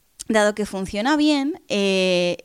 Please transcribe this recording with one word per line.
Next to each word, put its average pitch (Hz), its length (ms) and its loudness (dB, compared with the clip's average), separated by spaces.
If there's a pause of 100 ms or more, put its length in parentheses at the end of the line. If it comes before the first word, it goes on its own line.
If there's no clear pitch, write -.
(280)
dado 214 280 2
que 208 120 -4
funciona 202 500 -2
bien, 294 520 0
eh, 185 760 0